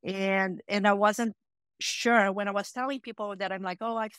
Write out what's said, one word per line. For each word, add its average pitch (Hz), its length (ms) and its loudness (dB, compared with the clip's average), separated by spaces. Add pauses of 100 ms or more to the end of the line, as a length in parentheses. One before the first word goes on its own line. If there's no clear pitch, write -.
And, 190 640 0
and 202 180 2
I 208 60 6
wasn't 208 420 2 (460)
sure 226 500 4
when 202 180 -2
I 196 40 -4
was 202 180 -2
telling 262 300 -4
people 208 360 -8
that 190 140 -4
I'm 190 120 -6
like, 180 180 -6
"Oh, 226 160 -4
I 220 220 -4